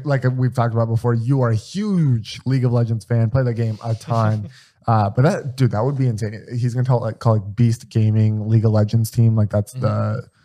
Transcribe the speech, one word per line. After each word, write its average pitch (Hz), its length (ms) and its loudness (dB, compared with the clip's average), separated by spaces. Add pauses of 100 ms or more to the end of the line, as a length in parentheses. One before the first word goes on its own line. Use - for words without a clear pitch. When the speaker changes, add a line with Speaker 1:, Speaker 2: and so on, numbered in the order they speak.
Speaker 1:
like 135 180 0
we've 127 300 0
talked 117 180 0
about 117 160 0
before, 117 240 0
you 123 300 0
are 120 80 2
a 113 40 2
huge 160 920 -2
League 131 180 0
of 120 80 0
Legends 117 320 0
fan. 117 240 0
Play 131 140 0
the 123 100 0
game 110 320 -4
a 113 100 -4
ton. 110 600 -2
Speaker 2:
<laughs> - 40 -20 (300)
Speaker 1:
Uh, 107 220 2
but 127 120 0
that, 127 360 0
dude, 123 140 2
that 107 120 -2
would 139 140 -2
be 131 100 0
insane. 107 340 -6 (160)
He's 117 160 -2
gonna 123 120 -2
call 127 140 2
it, - 20 -6
like, 113 180 -6
call 113 140 2
it 101 200 -4
Beast 117 360 0
Gaming 107 580 2
League 110 160 4
of 110 80 2
Legends 107 380 2
team. 113 260 4
Like, 104 140 2
that's 104 240 -2
the, 107 480 -2 (220)